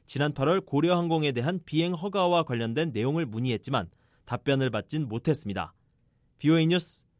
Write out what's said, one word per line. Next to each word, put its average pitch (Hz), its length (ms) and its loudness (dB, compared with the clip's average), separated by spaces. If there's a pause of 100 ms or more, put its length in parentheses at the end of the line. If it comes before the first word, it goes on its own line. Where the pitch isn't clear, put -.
지난 143 280 -2
팔월 165 280 2
고려 165 340 2
항공에 165 340 0
대한 135 340 -2
비행 170 300 0
허가와 175 480 2
관련된 120 500 -2
내용을 139 320 0
문의했지만 117 640 -2 (360)
답변을 135 460 0
받진 127 380 -4
못했습니다. 104 680 -4 (640)
비오에이 160 280 4
뉴스 170 400 0 (140)